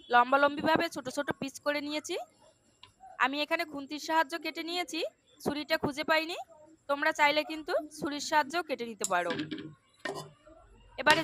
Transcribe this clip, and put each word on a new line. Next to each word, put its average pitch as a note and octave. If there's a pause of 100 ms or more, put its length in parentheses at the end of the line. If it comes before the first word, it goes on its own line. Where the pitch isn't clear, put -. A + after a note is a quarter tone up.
(140)
লম্বালম্বিভাবে C#4+
ছোট C4+ (100)
ছোট C#4+ (120)
পিস C4+ (100)
করে D4
নিয়েছি। D4+ (1040)
আমি C4
এখানে E4
খুন্তির C#4+
সাহায্য D#4+ (100)
কেটে D#4+
নিয়েছি, F4 (400)
ছুরিটা D4+
খুঁজে D4
পাইনি। D#4+ (520)
তোমরা C#4+
চাইলে D4+
কিন্তু D#4 (260)
ছুরির C#4+
সাহায্যেও D#4
কেটে A#3+
নিতে A3+
পারো। F3 (1700)
এবারে D4+